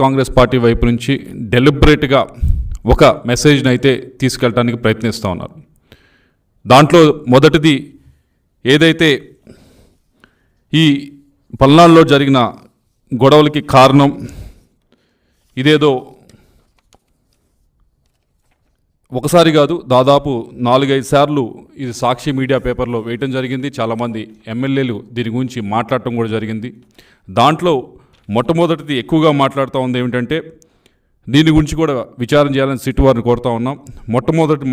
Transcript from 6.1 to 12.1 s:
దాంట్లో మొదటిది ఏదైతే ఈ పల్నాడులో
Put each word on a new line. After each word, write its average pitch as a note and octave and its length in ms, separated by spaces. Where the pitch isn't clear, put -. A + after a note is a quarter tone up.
దాంట్లో D3+ 520
మొదటిది D3+ 400
ఏదైతే D#3 680
ఈ D3 380
పల్నాడులో E3 400